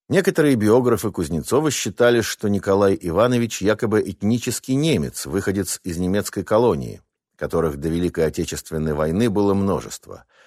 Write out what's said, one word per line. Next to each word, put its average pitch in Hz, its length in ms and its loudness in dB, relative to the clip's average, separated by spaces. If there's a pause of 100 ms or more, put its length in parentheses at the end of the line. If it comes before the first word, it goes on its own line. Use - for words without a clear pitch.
Некоторые 151 480 2
биографы 110 560 4
Кузнецова 101 600 0
считали, 120 500 2
что - 260 -4
Николай 98 520 2
Иванович 117 640 0
якобы 107 380 0
этнический 117 720 -2
немец, 135 500 -2
выходец 95 580 -2
из 87 140 -6
немецкой 92 460 -2
колонии, 85 580 0 (340)
которых 78 420 -2
до 78 120 -4
Великой 85 360 0
Отечественной 78 680 -4
войны 82 360 0
было 101 240 2
множество. 98 720 -4 (220)